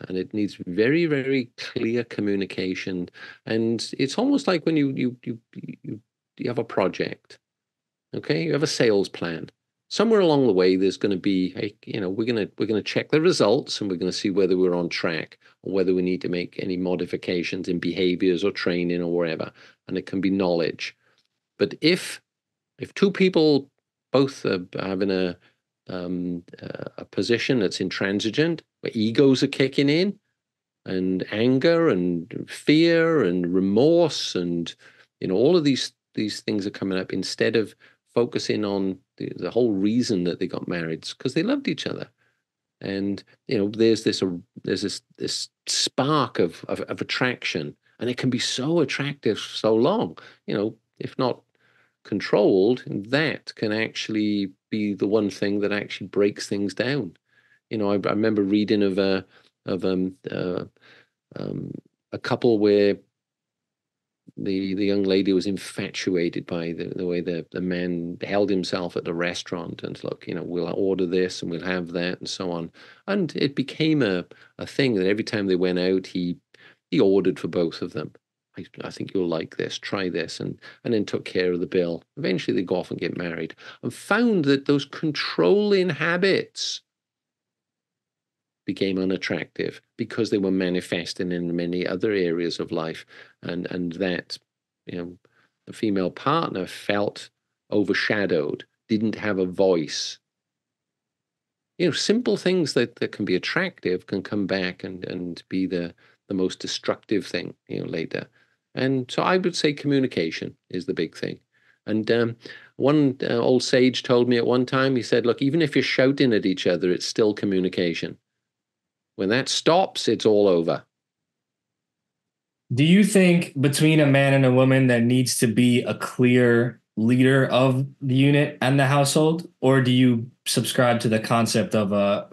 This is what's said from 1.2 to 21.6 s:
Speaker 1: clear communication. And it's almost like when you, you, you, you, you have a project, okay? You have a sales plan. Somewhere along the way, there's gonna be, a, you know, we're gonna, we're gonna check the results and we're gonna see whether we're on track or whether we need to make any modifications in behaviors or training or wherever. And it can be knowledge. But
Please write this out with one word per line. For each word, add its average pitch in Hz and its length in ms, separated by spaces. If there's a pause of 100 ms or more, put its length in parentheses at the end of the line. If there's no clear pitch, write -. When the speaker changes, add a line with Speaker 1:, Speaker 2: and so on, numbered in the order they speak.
Speaker 1:
clear 117 440
communication. 95 1080 (380)
And 113 500
it's 135 220
almost 277 300
like 180 180
when 160 100
you, 143 140
you, 127 320
you, 120 160 (160)
you, - 460 (380)
you - 120
have 123 80
a 117 60
project, - 760 (800)
okay? 147 260
You 160 100
have 143 120
a 147 40
sales 104 400
plan. 82 400 (420)
Somewhere 214 300
along 147 260
the 104 80
way, 92 220
there's 92 200
gonna 101 220
be, 92 380
a, 107 180 (100)
you 117 160
know, 92 80
we're 110 180
gonna, 113 220 (100)
we're 117 80
gonna 104 160
check - 280
the 151 100
results 143 580
and 101 120
we're 90 80
gonna 90 120
see 101 200
whether 92 260
we're 92 180
on 87 140
track 80 500 (260)
or - 100
whether 92 200
we 92 60
need 90 220
to - 80
make 87 280
any 92 200
modifications 90 920
in 90 100
behaviors 90 640
or 98 100
training 87 500
or 85 120
wherever. 82 380 (340)
And 92 120
it - 80
can 98 160
be 95 80
knowledge. 90 640 (640)
But 101 240